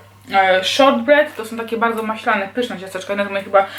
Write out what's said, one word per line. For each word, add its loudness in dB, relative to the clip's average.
e, 4
shortbread, 4
to -8
są -10
takie -6
bardzo 0
maślane, -2
pyszne -6
ciasteczka, -8
jedna -2
z -10
moich -4
chyba 2